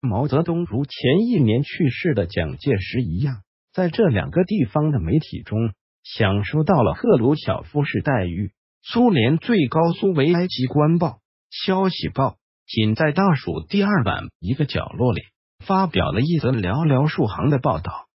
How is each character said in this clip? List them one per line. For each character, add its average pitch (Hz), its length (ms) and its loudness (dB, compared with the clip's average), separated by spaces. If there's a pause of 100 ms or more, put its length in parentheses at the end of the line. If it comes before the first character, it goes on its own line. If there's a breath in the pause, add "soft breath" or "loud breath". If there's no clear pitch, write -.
毛 131 280 -2
泽 147 160 2
东 170 200 -2
如 131 200 -4
前 160 420 0
一 240 160 0
年 113 200 2
去 143 280 -2
世 160 240 -2
的 101 120 0
蒋 78 320 -6
介 135 200 0
石 98 240 -4
一 87 160 -4
样， 123 240 -4 (300)
在 185 160 0
这 202 180 2
两 104 240 0
个 175 140 2
地 185 200 0
方 151 280 0
的 123 80 0
媒 82 180 2
体 - 240 -6
中 110 300 -2 (320)
享 104 400 0
受 151 180 -2
到 151 200 2
了 92 120 2
赫 220 220 2
鲁 123 180 2
晓 - 280 -4
夫 147 220 -2
式 - 180 -4
待 123 220 0
遇。 90 280 -4 (300)
苏 240 280 2
联 143 280 4
最 190 280 2
高 160 140 0 (180)
苏 196 140 2
维 151 200 2
埃 175 140 2
机 131 200 -4
关 151 320 4
报、 165 200 -2 (320)
消 190 380 0
息 - 200 -6
报 - 280 -2 (320)
仅 110 260 0
在 156 160 2
倒 185 240 4
数 80 340 -4
第 - 140 0
二 202 220 2
版 - 240 -4 (100)
一 92 160 -2
个 151 100 0
角 - 260 -4
落 123 220 0
里 82 100 -4 (420)
发 190 240 2
表 85 240 0
了 95 80 0
一 160 180 0
则 127 140 0
寥 117 340 0
寥 143 220 4
数 156 180 0
行 104 240 0
的 143 80 2
报 120 220 -2
道。 - 260 -10 (100)